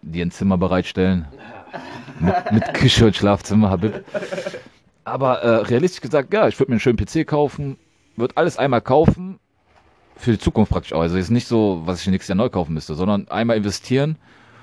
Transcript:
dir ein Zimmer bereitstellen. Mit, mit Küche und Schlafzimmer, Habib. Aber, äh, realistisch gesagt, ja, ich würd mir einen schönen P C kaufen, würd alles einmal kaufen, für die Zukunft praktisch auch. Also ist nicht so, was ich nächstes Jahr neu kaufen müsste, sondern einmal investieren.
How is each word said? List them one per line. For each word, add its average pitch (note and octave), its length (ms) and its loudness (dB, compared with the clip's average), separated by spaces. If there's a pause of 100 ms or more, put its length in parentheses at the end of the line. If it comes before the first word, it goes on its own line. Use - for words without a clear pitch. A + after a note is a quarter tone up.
dir E2+ 240 -6
ein F2 60 -2
Zimmer G2 260 2
bereitstellen. F2+ 720 0 (920)
Mit, F3+ 320 0
mit - 240 0
Küche A#2 320 4
und G2+ 80 2
Schlafzimmer, G2+ 560 2
Habib. F#2+ 320 -2 (1000)
Aber, B2+ 380 0
äh, A2+ 220 4
realistisch A#2+ 380 0
gesagt, C3+ 320 -2
ja, G3+ 140 4
ich G#2+ 120 -2
würd C3+ 100 2
mir B2+ 40 0
einen A2 60 2
schönen A#2+ 180 2
P G#2+ 100 -2
C D#3+ 180 -2
kaufen, D3 520 -2 (400)
würd A#2 200 -2
alles E3 200 0
einmal B2+ 240 2
kaufen, E3+ 580 2 (760)
für - 160 -2
die G#2 60 2
Zukunft A2 340 0
praktisch - 220 -4
auch. D#2 80 0
Also E2+ 160 0
ist F#2 140 -2
nicht A#2+ 160 0
so, G#2 380 0
was F2+ 160 -4
ich - 60 -6
nächstes F#2 200 -2
Jahr F#2+ 80 -2
neu A2+ 140 0
kaufen D#2+ 260 -4
müsste, D2+ 180 -8
sondern F#2+ 360 -2
einmal A2+ 280 0
investieren. B2+ 600 -2 (460)